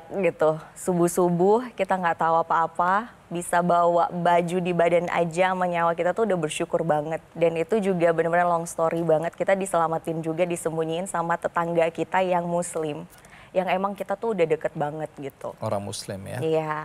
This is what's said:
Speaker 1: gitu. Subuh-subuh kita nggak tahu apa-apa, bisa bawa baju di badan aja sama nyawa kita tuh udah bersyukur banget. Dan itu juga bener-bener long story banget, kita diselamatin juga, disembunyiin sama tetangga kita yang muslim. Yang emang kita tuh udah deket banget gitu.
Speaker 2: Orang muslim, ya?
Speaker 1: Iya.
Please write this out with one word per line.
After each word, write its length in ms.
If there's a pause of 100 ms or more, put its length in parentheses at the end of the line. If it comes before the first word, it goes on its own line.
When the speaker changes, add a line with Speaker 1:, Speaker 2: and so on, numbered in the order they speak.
(140)
Speaker 1:
gitu. 460 (160)
Subuh-subuh 960
kita 240
nggak 240
tahu 160
apa-apa, 720 (200)
bisa 320
bawa 480
baju 520
di 120
badan 360
aja 440
sama 160
nyawa 240
kita 200
tuh 120
udah 120
bersyukur 480
banget. 480
Dan 240
itu 240
juga 320
bener-bener 320
long 200
story 400
banget, 280
kita 240
diselamatin 640
juga, 240
disembunyiin 640
sama 280
tetangga 520
kita 320
yang 240
muslim. 640 (420)
Yang 220
emang 240
kita 180
tuh 220
udah 100
deket 300
banget 400
gitu. 420
Speaker 2:
Orang 240
muslim, 400
ya? 160
Speaker 1:
Iya. 360 (120)